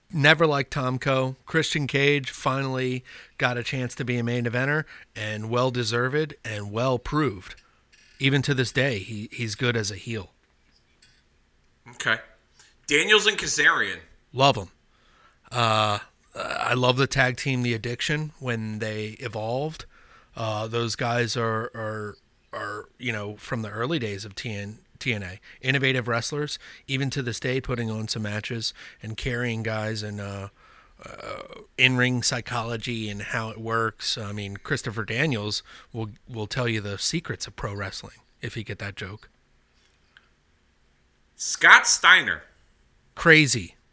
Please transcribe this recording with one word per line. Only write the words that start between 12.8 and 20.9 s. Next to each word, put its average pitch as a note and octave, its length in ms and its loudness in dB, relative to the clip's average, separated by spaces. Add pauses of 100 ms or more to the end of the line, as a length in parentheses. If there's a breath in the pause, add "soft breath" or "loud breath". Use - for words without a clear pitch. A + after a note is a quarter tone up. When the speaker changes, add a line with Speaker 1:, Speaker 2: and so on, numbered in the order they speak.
Speaker 2:
Daniels F#3+ 400 6
and G#3 100 4
Kazarian. D3 640 2 (340)
Speaker 1:
Love C3 240 6
'em. F#2+ 140 -8 (840)
Uh, G#2+ 460 4 (360)
I - 380 -2
love B2 240 4
the C3+ 100 4
tag B2+ 300 2
team, B2+ 260 -2
The A#2+ 120 0
Addiction, D3 640 -4
when A2 400 -4
they G#2+ 420 -6
evolved. B2 640 -4 (500 soft breath)
Uh, A2 320 -4
those A#2 300 -2